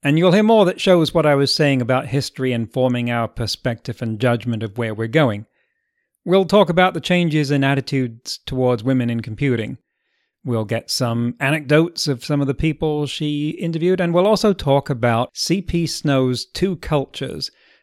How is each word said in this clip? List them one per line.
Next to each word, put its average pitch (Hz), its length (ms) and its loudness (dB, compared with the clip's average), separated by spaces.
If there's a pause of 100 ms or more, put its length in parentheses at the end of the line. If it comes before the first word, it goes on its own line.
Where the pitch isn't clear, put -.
and 147 160 2
you'll 175 140 4
hear 208 100 6
more 214 240 6
that 185 140 -2
shows 175 340 4
what 160 100 2
I 147 100 4
was 139 200 2
saying 139 260 2
about 127 260 0
history 131 460 -4
informing 123 580 0
our 117 160 -2
perspective - 760 -6
and 113 180 -6
judgment 120 420 0
of 104 140 -8
where 117 160 -4
we're 110 160 -4
going. 113 380 0 (800)
We'll 190 180 4
talk 185 240 4
about 180 260 2
the 160 60 -4
changes 156 500 0
in 139 140 2
attitudes 131 800 -4
towards 123 400 -2
women 127 240 0
in 117 140 -2
computing. 113 560 -4 (680)
We'll 113 220 -2
get 113 240 -4
some 120 500 0
anecdotes 151 680 0
of 131 160 -4
some 143 200 -2
of 139 40 0
the 135 80 -2
people 151 520 -2
she 147 440 -4
interviewed, 170 500 -2
and 170 120 0
we'll 180 140 4
also 214 260 2
talk 139 380 0
about 117 420 0
C 185 300 -2
P 170 240 -2
Snow's 131 580 0
Two 185 320 -4
Cultures, - 760 -6 (320)